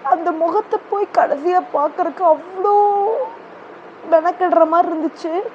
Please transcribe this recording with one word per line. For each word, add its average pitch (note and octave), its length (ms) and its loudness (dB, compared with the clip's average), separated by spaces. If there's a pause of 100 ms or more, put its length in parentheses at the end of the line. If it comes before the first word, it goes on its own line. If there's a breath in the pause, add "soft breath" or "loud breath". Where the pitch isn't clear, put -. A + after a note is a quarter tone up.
அந்த E4+ 280 0
முகத்தை E4+ 480 -2 (100)
போய் G4+ 240 -2
கடைசியா D#4+ 480 2 (120)
பார்க்கறக்கு D#4 500 -2
அவ்வளோ G4+ 840 2 (1040)
மெனக்கெடுற E4 560 2
மாதிரி E4+ 260 2
இருந்துச்சு. D#4+ 480 -4 (140)